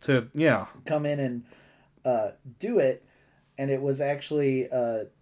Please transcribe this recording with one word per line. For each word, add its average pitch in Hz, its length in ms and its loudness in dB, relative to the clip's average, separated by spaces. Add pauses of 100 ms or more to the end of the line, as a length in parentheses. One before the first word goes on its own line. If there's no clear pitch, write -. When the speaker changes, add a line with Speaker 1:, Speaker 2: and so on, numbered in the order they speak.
Speaker 1:
To, 127 320 2
yeah. 139 340 2 (180)
Speaker 2:
come 151 200 -2
in 147 140 -2
and, 123 240 -4 (600)
uh, 110 260 0 (280)
do 220 200 0
it. 131 240 2 (540)
And 135 120 -2
it 135 120 0
was 139 180 0
actually, 139 720 0
uh, 117 320 0 (180)